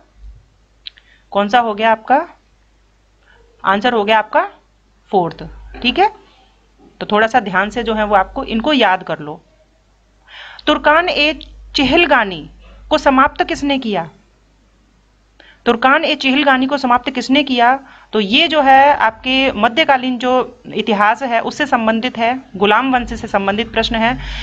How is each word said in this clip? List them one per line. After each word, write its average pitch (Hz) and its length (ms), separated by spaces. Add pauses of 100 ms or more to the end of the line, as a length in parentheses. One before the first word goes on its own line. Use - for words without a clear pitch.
(1300)
कौन 202 160
सा 240 120
हो 226 140
गया 220 180
आपका 233 280 (1400)
आंसर? 202 280
हो 220 120
गया 220 140
आपका 294 300 (640)
फोर्थ, 170 360 (320)
ठीक 254 200
है। 415 120 (880)
तो 180 60
थोड़ा 214 200
सा 233 160
ध्यान 190 280
से 240 120
जो 220 120
है 214 100
वो 208 120
आपको 196 300
इनको 226 280
याद 190 300
कर 156 160
लो। 151 200 (1300)
तुर्कान 302 420
ए 302 240 (420)
चिहलगानी 254 760 (420)
को 302 100
समाप्त 285 440
किसने 285 340
किया? 196 300 (1600)
तुर्कान 262 380
ए 302 100
चिहलगानी 269 520
को 277 120
समाप्त 247 320
किसने 269 340
किया? 247 300 (380)
तो 220 80
ये 226 280
जो 311 140
है 269 340
आपके 262 580
मध्यकालीन 247 640
जो 254 440 (100)
इतिहास 214 520
है 233 180
उससे 277 240
संबंधित 233 520
है, 233 220 (160)
गुलाम 214 360
वंश 240 200
से 226 160
संबंधित 202 440
प्रश्न 226 240
है। 226 200 (260)